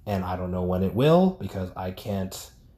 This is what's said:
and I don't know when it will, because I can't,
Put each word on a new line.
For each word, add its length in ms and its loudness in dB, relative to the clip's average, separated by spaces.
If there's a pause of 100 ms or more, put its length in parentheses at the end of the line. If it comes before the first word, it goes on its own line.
and 200 -2
I 100 -4
don't 160 -4
know 140 -2
when 180 0
it 140 0
will, 340 6 (100)
because 360 -6
I 160 -6
can't, 580 -6 (280)